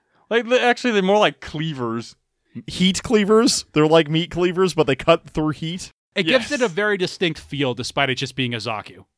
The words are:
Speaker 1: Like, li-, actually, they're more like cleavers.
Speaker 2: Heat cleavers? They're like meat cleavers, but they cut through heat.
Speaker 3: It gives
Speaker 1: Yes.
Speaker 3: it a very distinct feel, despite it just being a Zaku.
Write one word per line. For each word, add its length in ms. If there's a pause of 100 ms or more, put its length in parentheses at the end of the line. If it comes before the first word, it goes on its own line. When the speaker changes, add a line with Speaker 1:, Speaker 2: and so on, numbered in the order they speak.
(300)
Speaker 1:
Like, 160
li-, 140
actually, 340
they're 80
more 160
like 240
cleavers. 760 (520)
Speaker 2:
Heat 340
cleavers? 720
They're 140
like 240
meat 180
cleavers, 460
but 100
they 100
cut 360
through 220
heat. 360 (260)
Speaker 3:
It 120
gives 240
Speaker 1:
Yes. 100
Speaker 3:
it 20
a 40
very 300
distinct 420
feel, 340
despite 380
it 40
just 200
being 180
a 40
Zaku. 480 (120)